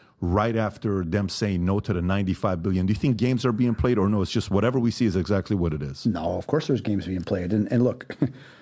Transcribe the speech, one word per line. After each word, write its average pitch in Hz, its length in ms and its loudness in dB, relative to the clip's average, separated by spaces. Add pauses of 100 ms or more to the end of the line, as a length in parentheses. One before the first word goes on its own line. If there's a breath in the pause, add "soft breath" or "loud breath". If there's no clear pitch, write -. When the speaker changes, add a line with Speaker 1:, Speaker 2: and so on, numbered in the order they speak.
(200 loud breath)
Speaker 1:
right 101 360 2
after 104 480 0
them 95 260 0
saying 95 340 -2
no 95 160 2
to 101 140 -4
the 87 80 0
ninety-five 92 640 0
billion, 92 240 0
do 101 40 2
you 107 80 0
think 131 180 2
games 123 280 0
are 123 60 4
being 117 240 2
played, 123 240 2
or 98 100 2
no, 104 140 2
it's 87 80 -4
just 107 180 -2
whatever 110 300 2
we 117 100 2
see 120 160 0
is 98 100 2
exactly 95 400 0
what 85 200 0
it 71 80 -6
is? 67 240 -6
Speaker 2:
No, 87 320 -2
of - 80 -10
course 151 180 0
there's 127 160 0
games 98 240 -2
being 90 160 -4
played. 90 320 -2
And, 104 180 0
and 120 120 4
look, - 320 -2 (460 loud breath)